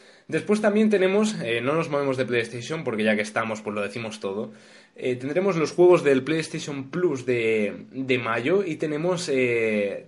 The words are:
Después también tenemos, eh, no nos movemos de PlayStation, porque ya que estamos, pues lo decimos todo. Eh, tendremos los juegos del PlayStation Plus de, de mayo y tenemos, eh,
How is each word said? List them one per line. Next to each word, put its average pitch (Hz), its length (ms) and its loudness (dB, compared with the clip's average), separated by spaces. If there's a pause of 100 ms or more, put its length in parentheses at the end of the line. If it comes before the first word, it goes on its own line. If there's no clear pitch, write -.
(280)
Después 175 340 0
también 214 280 4
tenemos, 202 520 2
eh, 117 180 0
no 131 140 0
nos 160 160 -2
movemos 143 260 0
de 131 80 -2
PlayStation, 120 640 -4
porque 110 180 -2
ya 107 140 4
que 104 40 0
estamos, 110 400 -2
pues 104 140 -8
lo 104 60 -4
decimos 110 400 -8
todo. 107 320 -6 (420)
Eh, 127 200 -2
tendremos 165 420 0
los 151 140 0
juegos 180 320 6
del 135 200 4
PlayStation 156 680 -6
Plus 151 360 -2
de, 110 640 0
de 131 260 0
mayo 120 460 0
y 160 120 -4
tenemos, 165 540 -2
eh, 113 800 0